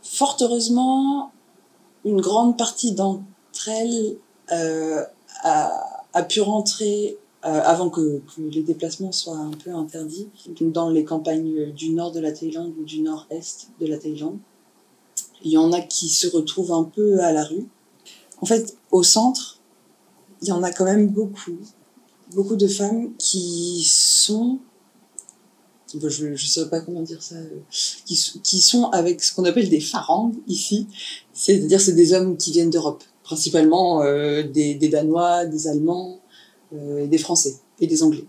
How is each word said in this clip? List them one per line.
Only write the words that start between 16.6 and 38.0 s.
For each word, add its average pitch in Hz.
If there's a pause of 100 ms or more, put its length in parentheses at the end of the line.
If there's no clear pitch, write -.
un 165
peu 202
à 170
la 156
rue. 170 (720)
En -
fait, 226 (140)
au 180
centre, 233 (840)
il 202
y -
en 175
a 180
quand 185
même 208
beaucoup, 196 (760)
beaucoup 196
de 196
femmes 208
qui 175
sont, 233 (1400)
bon, 151
je, 147
je 135
saurais 160
pas 165
comment 170
dire 165
ça, -
euh, 156 (460)
qui 165
s-, -
qui -
sont 240
avec 175
ce -
qu'on 185
appelle 180
des 156
farangs 175 (160)
ici, 208 (460)
c'est-à-dire 190
c'est 190
des 170
hommes 185
qui 160
viennent 170
d'Europe, 151 (200)
principalement, 160
euh, 147
des, 147
des 151
Danois, 170
des 156
Allemands, 175 (540)
euh, 143
des 151
Français 156 (240)
et 165
des 156